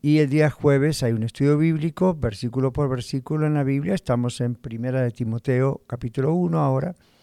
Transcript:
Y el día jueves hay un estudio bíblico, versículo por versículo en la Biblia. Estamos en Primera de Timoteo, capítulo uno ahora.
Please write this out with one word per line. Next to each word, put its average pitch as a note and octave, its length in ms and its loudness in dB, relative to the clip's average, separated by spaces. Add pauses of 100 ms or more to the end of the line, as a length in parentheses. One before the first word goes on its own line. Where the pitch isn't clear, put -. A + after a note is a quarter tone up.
Y D3+ 160 4
el D3 100 4
día D3+ 220 4
jueves C#3+ 520 2
hay A#2 100 2
un A2 100 0
estudio C#3 340 2
bíblico, D#3+ 580 0
versículo B2+ 600 -2
por C#3+ 160 0
versículo C3+ 560 -4
en D3+ 80 0
la D3 80 2
Biblia. C#3 320 0
Estamos B2 480 -2
en A#2+ 120 -2
Primera B2 460 -4
de B2 100 0
Timoteo, B2 760 -2
capítulo C3 480 -4
uno E3+ 240 0
ahora. C#3 360 0 (280)